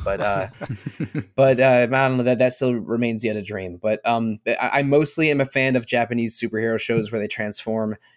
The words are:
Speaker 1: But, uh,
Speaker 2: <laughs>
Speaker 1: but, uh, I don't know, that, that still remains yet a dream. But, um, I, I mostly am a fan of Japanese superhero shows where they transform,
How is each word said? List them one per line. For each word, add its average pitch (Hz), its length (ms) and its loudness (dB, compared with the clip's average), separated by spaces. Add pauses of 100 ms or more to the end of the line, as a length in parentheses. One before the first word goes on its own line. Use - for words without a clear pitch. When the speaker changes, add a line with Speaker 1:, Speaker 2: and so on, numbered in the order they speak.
Speaker 1:
But, 98 160 -2
uh, 98 280 -2 (440)
Speaker 2:
<laughs> - 440 -10
Speaker 1:
but, 135 240 4
uh, 127 300 6
I 131 180 2
don't 131 80 0
know, 123 60 2
that, 120 160 2
that 127 160 2
still 127 200 0
remains 117 500 -2
yet 107 120 -2
a 104 60 -6
dream. 95 380 -8
But, 107 260 -2
um, 113 400 0
I, 120 340 0
I - 20 2
mostly 147 480 2
am 143 100 2
a 135 60 2
fan 131 300 2
of 120 100 -2
Japanese 117 540 -2
superhero 110 380 -2
shows 110 340 -2
where 110 80 -2
they 104 80 -4
transform, 107 680 -4 (200)